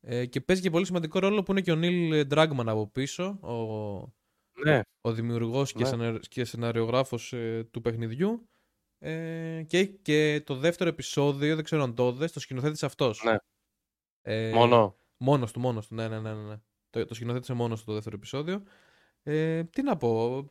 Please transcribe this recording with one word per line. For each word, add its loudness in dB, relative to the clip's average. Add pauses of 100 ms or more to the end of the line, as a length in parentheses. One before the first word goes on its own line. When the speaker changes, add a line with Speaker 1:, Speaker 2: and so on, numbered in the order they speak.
Speaker 1:
Ε, -4
και -4
παίζει 2
και 0
πολύ 2
σημαντικό -2
ρόλο 2
που -4
είναι 2
και 0
ο 4
Neil 2
Druckmann 4
από 0
πίσω, -4 (160)
ο, -6 (500)
Speaker 2:
Ναι. 6 (200)
Speaker 1:
ο 0
δημιουργός -2
και -2
Speaker 2:
Ναι. 2
Speaker 1:
σεναρι-, -2
και -4
σεναριογράφος, -2
ε, -4
του -8
παιχνιδιού. -2 (480)
Ε, -8
και, 2
και 2
το -4
δεύτερο 0
επεισόδιο, 0
δεν -6
ξέρω 0
αν -2
το 4
είδες, -2
το -12
σκηνοθέτησε -4
αυτός. 0
Speaker 2:
Ναι. 4 (840)
Speaker 1:
Ε, -2
Speaker 2:
Μόνο. 8 (220)
Speaker 1:
μόνος 2
του, -8
μόνος -2
του, -14
ναι, -4
ναι, -6
ναι, -8
ναι, -10
ναι. -14 (300)
Το, -2
το -12
σκηνοθέτησε -4
μόνος -2
του -18
το -6
δεύτερο -6
επεισόδιο. -6 (600)
Ε, 0
τι -4
να 2
πω 0